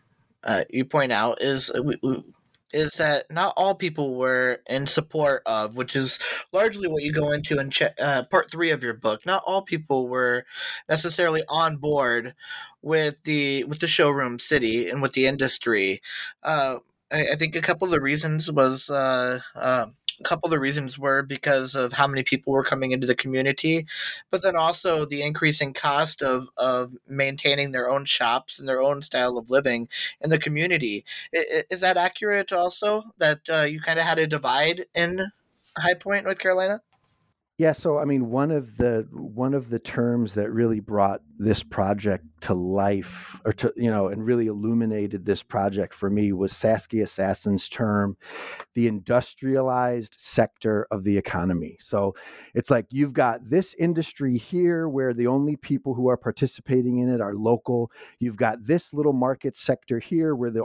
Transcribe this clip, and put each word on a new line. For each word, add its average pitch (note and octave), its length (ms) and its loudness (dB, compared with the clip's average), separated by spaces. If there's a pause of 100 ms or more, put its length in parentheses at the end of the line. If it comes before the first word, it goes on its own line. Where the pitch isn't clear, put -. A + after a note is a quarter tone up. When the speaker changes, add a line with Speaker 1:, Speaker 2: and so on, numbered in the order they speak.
(440)
Speaker 1:
uh, G2+ 240 0
you B2+ 160 -2
point C3 280 2
out A2+ 280 2
is, C3+ 340 0
uh, B2 80 -2
we, C#3 200 -2
we, C3 200 -2 (480)
is D3+ 280 0
that D3+ 320 0
not E3+ 260 -2
all F#3+ 180 2
people D#3 420 -4
were B2+ 520 2
in C3+ 180 -2
support D3+ 600 0
of, A2 280 -2
which B2 220 -4
is C3 220 0 (340)
largely G3+ 340 2
what D#3 160 -2
you D3 100 -2
go D3 200 0
into D3 260 0
in C#3 120 -4
cha-, - 280 0
uh, C3+ 260 0
part - 260 2
three E3 200 0
of C#3 120 -2
your A#2+ 100 -4
book. A2 320 -2
Not F#3 220 0
all F#3+ 160 0
people D3 440 -2
were B2 380 0 (420)
necessarily D#3+ 600 2
on D#3+ 280 2
board B2+ 580 0 (480)
with D3+ 420 0
the, C#3 400 0
with D3+ 160 -8
the E3+ 80 0
showroom C#3 500 2
city A#2 520 0
and C3+ 100 -4
with C3+ 140 0
the C3 120 4
industry. A#2 760 0 (400)
Uh, C#3 380 -2 (300)
I, D3 180 0
I C3+ 80 2
think D#3 200 0
a E3 60 -2
couple F3 240 0
of F3+ 60 0
the C#3+ 100 4
reasons D#3 500 -2
was, C3 380 2
uh, B2+ 500 0 (140)
uh, B2+ 320 0 (340)
a - 40 -8
couple E3+ 240 -2
of - 20 0
the D#3+ 80 2
reasons C#3 400 -4
were C3+ 240 2
because C3+ 540 0
of B2 160 0
how C#3 160 4
many C3+ 160 -2
people C3+ 280 0
were C3+ 120 4
coming C3 260 0
into B2+ 160 -2
the B2+ 80 6
community, C3+ 720 0 (460)
but F#3+ 100 -2
then F#3 140 2
also E3 480 2
the C#3+ 180 -4
increasing D3 500 0
cost D3+ 500 0
of, B2+ 340 0
of B2 400 0 (100)
maintaining C#3 640 0
their B2+ 180 0
own C#3 160 2
shops B2+ 540 0
and C#3 100 -12
their C3 140 0
own C#3+ 180 2
style B2 380 -2
of A2+ 100 -10
living B2 400 2 (320)
in D3+ 80 -2
the D#3+ 100 4
community. D3+ 640 -2 (280)
I, E3 60 2
i-, D#3+ 320 0
is F3+ 120 -6
that F#3 140 4
accurate G3 560 0
also, G#3 640 0
that, D3+ 300 2
uh, D#3+ 140 2
you D3+ 180 -2
kinda E3 220 0
had E3 160 2
a D#3+ 80 4
divide D3 680 0
in F#3 380 -2 (460)
High F3 180 2
Point, G3 300 -2
North F#3+ 160 -2
Carolina? F#3+ 400 0 (800)
Speaker 2:
Yeah, D#3+ 120 6
so, D3 260 0
I D3 60 0
mean, C3+ 260 0
one C#3 220 2
of B2 240 -4
the, A#2 340 2
one A#2+ 420 -4
of C3 160 -2
the A2+ 120 -2
terms A#2+ 540 0
that G#2+ 180 0
really A2+ 260 2
brought G2+ 440 0 (180)
this G#2 240 2
project G2 600 0 (180)
to - 120 0
life, F#2+ 880 -2
or A2 100 2
to, - 200 -2
you A#2+ 160 2
know, G#2 160 2
and G2+ 180 -4
really A#2 220 2
illuminated G#2+ 800 -2
this G2 160 0
project G2 500 -2
for - 160 -4
me G2+ 240 2
was F#2+ 200 -2
Saskia A2 560 0
Sassen's G2 600 -2
term, G#2 480 0 (580)
"The A#2 120 2
industrialized B2 1300 0
sector - 720 0
of G#2 100 -4
the G2+ 160 2
economy." F2 600 -2
So G2+ 340 -2 (400)
it's - 160 0
like, A#2+ 200 2
you've C#3 220 0
got A#2+ 380 0
this F#3 240 0
industry D#3 640 -2
here F3 500 0
where C3 240 0
the A#2+ 140 0
only C#3+ 300 2
people C3+ 380 -4
who B2+ 140 2
are B2 80 4
participating B2 840 0
in B2 140 2
it A#2+ 80 0
are G2+ 140 -2
local. A#2 560 0 (300)
You've A#2+ 160 -4
got A2+ 300 0
this E3 280 0
little D3 180 2
market B2+ 440 -2
sector - 420 -2
here D#3+ 380 0
where A#2+ 160 -2
the A2+ 120 0